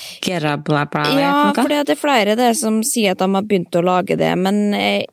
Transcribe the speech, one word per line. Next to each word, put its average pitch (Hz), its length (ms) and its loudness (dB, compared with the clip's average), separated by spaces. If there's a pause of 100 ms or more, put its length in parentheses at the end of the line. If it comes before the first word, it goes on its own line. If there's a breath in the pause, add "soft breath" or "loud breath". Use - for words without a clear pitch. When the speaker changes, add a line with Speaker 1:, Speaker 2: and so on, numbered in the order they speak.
(240 loud breath)
Speaker 1:
gera 156 320 -2
bla 151 320 -2
bla 147 160 -4
er 277 160 0
Speaker 2:
Ja, 277 120 2
Speaker 1:
for 294 180 2
noe. 254 160 0
Speaker 2:
fordi 294 100 0
at 294 140 -2
det 302 60 0
er - 40 -14
flere 226 380 2
det 240 180 2
som 220 260 0
sier 214 300 0
at - 80 -4
de 190 80 2
har 196 140 0
begynt 202 340 -2
å 170 80 2
lage 180 320 0
det, 160 220 0
men, 202 340 0
eh, 202 400 0